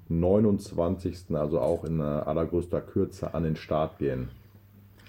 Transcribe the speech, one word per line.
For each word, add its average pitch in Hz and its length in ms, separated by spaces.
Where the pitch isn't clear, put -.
neunundzwanzigsten, 90 1300
also 76 220
auch 78 260
in, 80 160
äh, - 20
allergrößter 78 800
Kürze, - 500
an 82 100
den 80 140
Start 78 420
gehen. 64 300